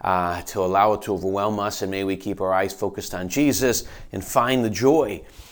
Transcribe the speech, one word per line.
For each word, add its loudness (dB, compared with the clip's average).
uh, 0
to -2
allow 4
it -4
to -2
overwhelm -2
us. -4
And -2
may -2
we 0
keep -6
our 0
eyes 2
focused -6
on -6
Jesus 2
and -6
find 2
the 0
joy 2